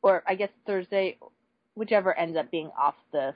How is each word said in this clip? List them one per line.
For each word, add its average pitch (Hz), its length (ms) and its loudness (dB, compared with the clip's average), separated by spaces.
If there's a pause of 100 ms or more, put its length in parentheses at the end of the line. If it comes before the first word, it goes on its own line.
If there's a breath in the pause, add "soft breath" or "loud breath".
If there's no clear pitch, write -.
or 190 240 4
I 190 80 0
guess 202 160 -4 (160)
Thursday, 190 500 -2 (560)
whichever 208 420 2
ends 165 220 -2
up 151 140 -4
being 160 260 -6
off 143 180 0 (160)
the 135 240 -2